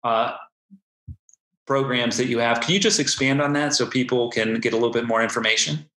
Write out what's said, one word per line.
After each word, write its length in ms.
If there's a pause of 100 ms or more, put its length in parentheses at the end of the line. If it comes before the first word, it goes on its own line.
uh, 320 (1300)
programs 480
that 120
you 120
have? 220
Can 120
you 60
just 220
expand 400
on 120
that 200
so 120
people 460
can 300
get 100
a 60
little 160
bit 140
more 140
information? 760